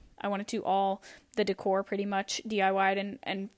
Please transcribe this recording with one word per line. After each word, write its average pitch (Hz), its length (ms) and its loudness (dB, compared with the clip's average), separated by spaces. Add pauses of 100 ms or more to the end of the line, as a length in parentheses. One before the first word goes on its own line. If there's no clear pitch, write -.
(200)
I 202 80 -2
wanted 202 180 -2
to - 180 -4
all 196 380 2 (320)
the 214 80 2
decor 196 400 2
pretty 196 240 -2
much 196 400 -2
D 214 160 0
I 190 80 6
Y'd 190 260 4
and, 196 280 -4
and 196 340 -6